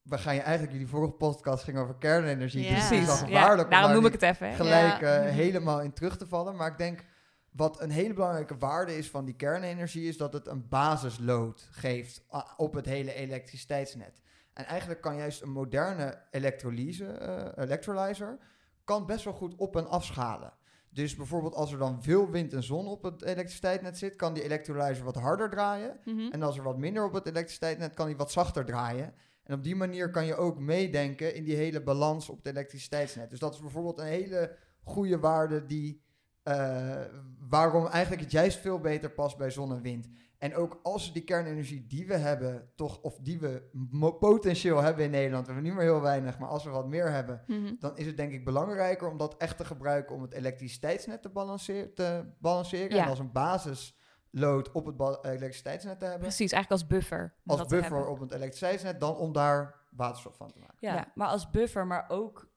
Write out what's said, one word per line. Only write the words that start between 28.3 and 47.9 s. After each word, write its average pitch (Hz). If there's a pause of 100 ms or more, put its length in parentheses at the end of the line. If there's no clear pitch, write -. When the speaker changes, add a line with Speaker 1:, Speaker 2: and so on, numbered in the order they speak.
Speaker 1:
zachter 170
draaien. 120 (300)
En 143
op 139
die 170
manier 180
kan 165
je 160
ook 170
meedenken 147
in 160
die 151
hele 151
balans 147
op 135
het -
elektriciteitsnet. 139
Dus 127
dat 147
is 143
bijvoorbeeld 156
een 156
hele 180 (280)
goede 185
waarde 156
die, 151 (420)
eh, 135 (480)
waarom 165
eigenlijk 175
het 135
juist 170
veel 185
beter 151
past 139
bij 135
zon 135
en 123
wind. 120 (300)
En 147
ook 170
als 185
we 165
die 165
kernenergie 151
die 165
we 196
hebben, 127
toch, -
of -
die 165
we 131
mo-, 139
potentieel 180
hebben 156
in 143
Nederland, 131
we 127
hebben 147
niet 196
meer 165
heel 151
weinig, 131
maar 131
als 147
we 151
wat 131
meer 160
hebben, 123
Speaker 2:
Mhm. 208
Speaker 1:
dan 143